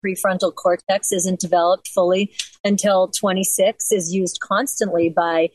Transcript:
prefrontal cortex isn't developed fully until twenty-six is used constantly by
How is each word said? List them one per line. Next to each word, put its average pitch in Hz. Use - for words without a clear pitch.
prefrontal 185
cortex -
isn't 185
developed 175
fully 190
until 196
twenty-six 190
is 175
used 185
constantly 190
by 165